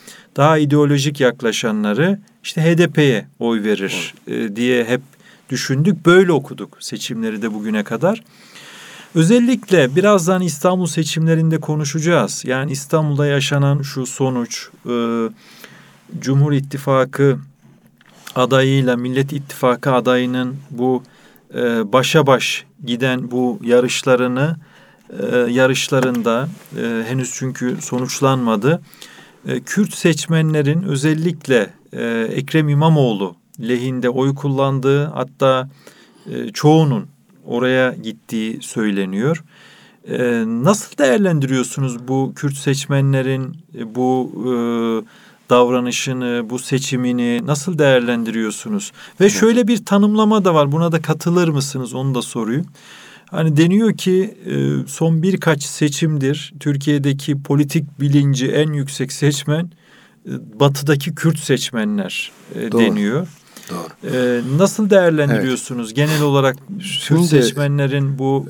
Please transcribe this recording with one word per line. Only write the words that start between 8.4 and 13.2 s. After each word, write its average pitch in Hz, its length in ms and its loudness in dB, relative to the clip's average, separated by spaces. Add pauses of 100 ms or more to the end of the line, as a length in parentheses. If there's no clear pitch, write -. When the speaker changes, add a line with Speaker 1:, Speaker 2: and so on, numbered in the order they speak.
Speaker 1:
Özellikle 175 840 4
birazdan 185 460 4
İstanbul 180 440 0
seçimlerinde 160 720 0
konuşacağız. 151 840 0
Yani 131 260 -2
İstanbul'da 147 540 0